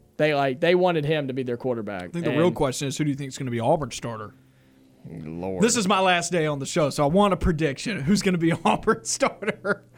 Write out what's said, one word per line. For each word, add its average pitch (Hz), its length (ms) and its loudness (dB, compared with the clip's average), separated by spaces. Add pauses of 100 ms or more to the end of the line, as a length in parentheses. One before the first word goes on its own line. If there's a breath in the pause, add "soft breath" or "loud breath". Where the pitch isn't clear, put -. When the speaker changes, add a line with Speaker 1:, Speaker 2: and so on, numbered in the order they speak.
(160)
Speaker 1:
They, 151 180 2
like, 139 280 0
they 170 140 4
wanted 175 280 2
him 147 240 0
to 131 60 -4
be 131 100 -4
their 120 140 -4
quarterback. 104 460 -4
Speaker 2:
I 90 60 -10
think 170 160 -6
the 151 60 0
real 165 160 4
Speaker 1:
And 180 80 0
Speaker 2:
question 135 320 -2
is, 131 100 -6
who 156 60 0
do 147 60 -2
you 139 80 -2
think 139 120 -8
is 127 80 -14
gonna 131 140 -6
be 117 80 -2
Auburn's 135 360 0
starter? 110 380 -10 (760 soft breath)
Speaker 1:
Lord. 90 540 -6
Speaker 2:
This 240 140 2
is 196 100 0
my 190 140 2
last 175 300 2
day 170 140 0
on 147 140 -2
the 135 60 -6
show, 151 240 0
so 147 160 -2
I - 20 4
want 190 260 4
a 160 40 -2
prediction. 160 640 -2
Who's 185 200 2
gonna 185 160 2
be 165 160 2
<laughs> - 120 -2
Auburn's 220 440 0
starter? - 720 -2 (140)